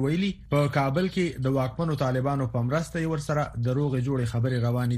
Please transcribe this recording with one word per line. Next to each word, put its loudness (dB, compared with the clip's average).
ویلي، 2
په 4
کابل 2
کې -2
د 2
واکمنو 0
طالبانو 0
په 0
مرسته -2
یې 0
ورسره 0
د 2
روغې 0
جوړې 0
خبرې 2
روانې 0